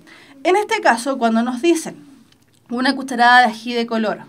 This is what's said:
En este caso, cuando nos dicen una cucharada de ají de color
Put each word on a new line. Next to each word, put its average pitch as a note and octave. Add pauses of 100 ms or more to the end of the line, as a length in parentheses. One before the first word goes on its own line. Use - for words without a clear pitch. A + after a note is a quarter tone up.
(420)
En F4
este G#4
caso, C4+
cuando A3+
nos B3+
dicen D#4+ (760)
una B3
cucharada B3
de B3
ají A3+
de A#3
color A3